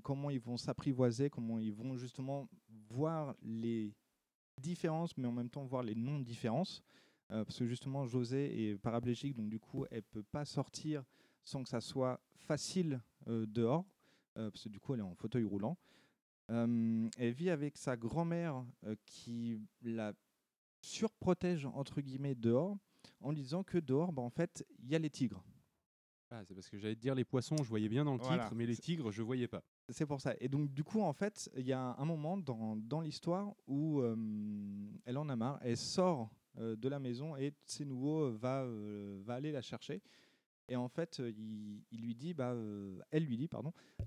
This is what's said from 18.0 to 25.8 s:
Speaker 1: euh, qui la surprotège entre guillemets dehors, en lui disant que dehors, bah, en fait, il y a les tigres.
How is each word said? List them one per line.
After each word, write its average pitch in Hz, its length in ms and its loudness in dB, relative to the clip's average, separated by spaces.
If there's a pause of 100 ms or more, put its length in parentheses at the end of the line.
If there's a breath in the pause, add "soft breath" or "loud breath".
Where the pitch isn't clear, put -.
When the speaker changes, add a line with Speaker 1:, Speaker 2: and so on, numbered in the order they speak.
Speaker 1:
euh, 107 100 -2 (120)
qui 117 520 -4 (240)
la 113 300 -2 (680)
surprotège 180 840 0
entre 143 340 -4
guillemets 135 360 -2
dehors, 131 420 6 (420 loud breath)
en 127 120 -2
lui 151 100 -2
disant 160 220 -2
que - 140 2
dehors, 156 340 4
bah, 127 100 0
en 120 80 -2
fait, - 340 -2 (140)
il 123 100 -12
y 147 60 2
a 160 60 8
les 156 100 2
tigres. 101 320 0 (880)